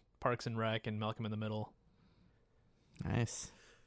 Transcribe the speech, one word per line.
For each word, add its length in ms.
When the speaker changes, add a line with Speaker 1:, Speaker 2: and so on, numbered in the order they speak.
Speaker 1:
Parks 260
and 120
Rec 300
and 120
Malcolm 240
in 80
the 60
Middle. 340
Speaker 2:
Nice. 440